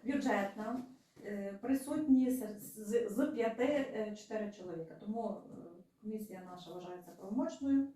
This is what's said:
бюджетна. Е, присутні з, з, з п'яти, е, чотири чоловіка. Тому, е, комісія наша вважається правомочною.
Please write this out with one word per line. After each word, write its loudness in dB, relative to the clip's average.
бюджетна. 0
Е, -4
присутні 6
з, -2
з, 0
з 2
п'яти, 2
е, 2
чотири -4
чоловіка. -8
Тому, -2
е, -14
комісія -6
наша -12
вважається -10
правомочною. 2